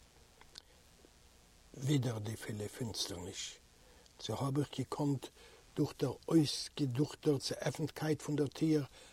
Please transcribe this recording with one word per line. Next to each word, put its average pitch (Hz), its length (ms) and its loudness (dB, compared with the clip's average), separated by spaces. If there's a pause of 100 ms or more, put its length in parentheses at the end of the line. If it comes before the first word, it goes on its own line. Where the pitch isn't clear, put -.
(1800)
ווידער 131 420 2
די 110 160 -4
פילע 104 320 -6
פינצטערניש. - 920 -6 (600)
אזוי 110 200 -4
האב 135 200 0
איך 139 180 0
געקענט, 143 500 0 (480)
דורך 151 240 2
דער 120 140 0 (140)
אויסגעדוכטערצע 143 1300 2
עפנטקייט 156 600 -2
פון 147 140 -2
דער 143 120 2
טיר, 156 380 4 (280)